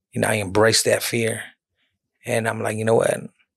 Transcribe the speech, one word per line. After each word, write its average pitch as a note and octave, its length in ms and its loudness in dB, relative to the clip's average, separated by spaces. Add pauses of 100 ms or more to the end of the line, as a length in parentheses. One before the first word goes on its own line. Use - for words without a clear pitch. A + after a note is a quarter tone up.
(120)
you A#2 100 -4
know, G#2 60 2
I A2 80 0
embrace G#2 480 2
that A2 180 2
fear. A2 400 -4 (840)
And A2+ 200 -2
I'm A2+ 140 -4
like, G#2+ 160 -4
"You A2 80 -4
know A2+ 100 4
what? - 220 2 (400)